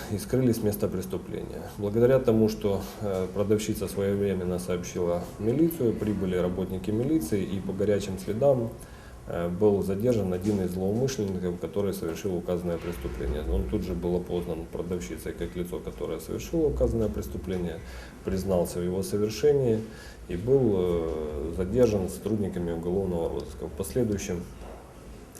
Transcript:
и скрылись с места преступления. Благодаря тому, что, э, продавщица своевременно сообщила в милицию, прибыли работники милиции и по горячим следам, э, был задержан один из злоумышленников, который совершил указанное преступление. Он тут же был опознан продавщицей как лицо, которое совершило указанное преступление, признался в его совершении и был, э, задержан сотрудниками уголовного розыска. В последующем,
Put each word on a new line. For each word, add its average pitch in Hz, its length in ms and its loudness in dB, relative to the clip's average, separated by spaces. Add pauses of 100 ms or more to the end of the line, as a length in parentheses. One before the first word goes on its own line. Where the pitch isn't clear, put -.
(120)
и 104 60 -2
скрылись 123 400 2
с 110 60 -4
места 101 260 2
преступления. 92 720 -6 (160)
Благодаря 117 420 6
тому, 110 300 6
что, 98 320 0 (180)
э, 95 340 0
продавщица 101 540 2
своевременно 98 720 0
сообщила 90 640 -2 (160)
в - 20 -4
милицию, 127 520 2
прибыли 95 420 0
работники 92 560 0
милиции 156 500 2
и 170 200 -2
по 95 100 -4
горячим 95 480 0
следам, 117 500 2 (580)
э, 85 200 -2
был 98 340 6
задержан 98 520 2
один 95 280 2
из 87 100 0
злоумышленников, 95 920 0
который 98 320 0
совершил 85 420 -4
указанное 87 420 0
преступление. 76 720 -4
Он 92 140 2
тут 98 200 -2
же 87 100 -4
был 87 240 0
опознан 87 520 -2
продавщицей 85 640 -6
как 85 240 -6
лицо, 85 240 -4
которое 80 400 -6
совершило - 480 -2
указанное 113 400 2
преступление, 92 720 -4 (460)
признался 92 540 0
в 87 40 0
его 90 200 0
совершении 110 760 4 (480)
и 87 80 -4
был, 117 400 4
э, 80 800 0
задержан 98 540 4
сотрудниками 90 640 -2
уголовного 87 560 0
розыска. 71 380 -8
В 80 40 -8
последующем, 98 720 -2 (960)